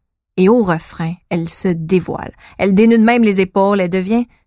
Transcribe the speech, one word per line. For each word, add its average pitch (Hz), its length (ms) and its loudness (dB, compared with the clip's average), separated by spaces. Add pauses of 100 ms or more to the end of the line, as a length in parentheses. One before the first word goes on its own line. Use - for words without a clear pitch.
(360)
Et 185 140 4
au 240 120 4
refrain, 165 520 -6 (160)
elle 165 180 -4
se - 200 -4
dévoile. 165 640 -4 (260)
Elle 196 160 0
dénude 226 260 4
même 233 220 2
les 196 180 0
épaules, 196 400 0
elle 180 80 -2
devient 190 380 -2 (200)